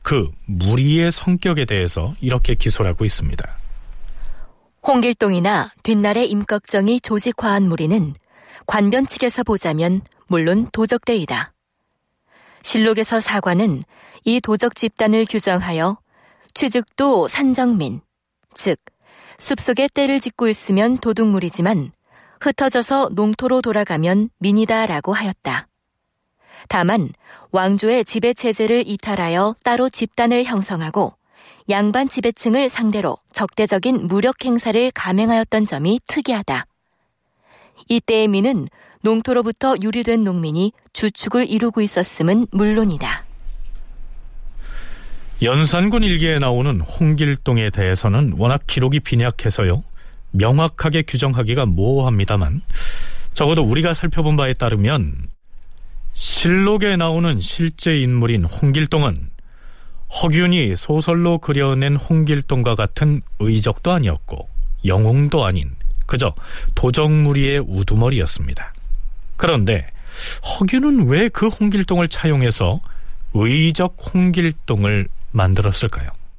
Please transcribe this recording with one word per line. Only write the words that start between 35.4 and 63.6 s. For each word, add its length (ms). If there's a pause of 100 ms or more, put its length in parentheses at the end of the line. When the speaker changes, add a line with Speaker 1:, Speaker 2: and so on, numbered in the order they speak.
Speaker 2:
점이 420
특이하다. 580 (1200)
이때의 380
민은 400 (340)
농토로부터 800
유리된 420
농민이 500 (200)
주축을 560
이루고 320
있었음은 720
물론이다. 720 (2250)
Speaker 1:
연산군 600
일기에 360
나오는 420
홍길동에 880
대해서는 680
워낙 280
기록이 360
빈약해서요, 840 (480)
명확하게 720
규정하기가 640
모호합니다만 920 (720)
적어도 280
우리가 320
살펴본 420
바에 180
따르면 760 (880)
실록에 800
나오는 440
실제 600
인물인 460
홍길동은 840 (800)
허균이 640
소설로 640
그려낸 580
홍길동과 800
같은 480 (160)
의적도 540